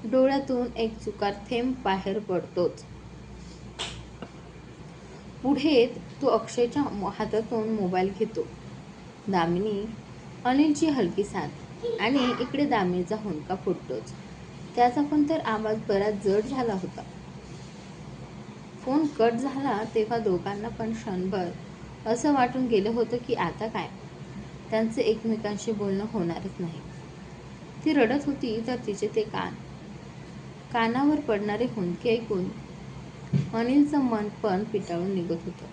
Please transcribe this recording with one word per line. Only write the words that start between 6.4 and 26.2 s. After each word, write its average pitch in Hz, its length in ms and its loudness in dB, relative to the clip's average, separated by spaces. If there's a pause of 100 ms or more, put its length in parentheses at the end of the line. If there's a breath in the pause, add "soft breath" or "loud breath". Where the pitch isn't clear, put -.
मो-, 202 180 -2
हातातून 220 640 0
मोबाईल 185 400 2
घेतो. 190 340 -2 (840)
दामिनी 190 540 2 (640)
अनिलची 294 440 6
हलकी 208 360 2
साथ - 760 -4
आणि 247 300 4 (100)
इकडे 277 260 2
दामिनीचा 185 480 2
हुंदका 208 400 -4
फुटतोच. 131 560 -4 (640)
त्याचा 247 280 6
पण 302 260 4
तर 320 180 2
आवाज 220 300 0 (100)
बराच 202 360 2
जड 208 220 4
झाला 254 280 0
होता. 185 280 -4 (1800)
फोन 294 260 4
कट 233 260 6
झाला 262 460 0 (140)
तेव्हा 220 240 2
दोघांना 202 500 0
पण 226 240 -4
क्षणभर 185 560 -2 (560)
असं 240 280 4
वाटून 254 340 4
गेलं 208 220 4
होतं 240 300 2
की 233 160 -2
आता 185 320 -2
काय, 190 200 -4 (840)
त्यांचं 220 300 2
एकमेकांशी 220 720 0
बोलणं 202 400 0
होणारच 180 460 -2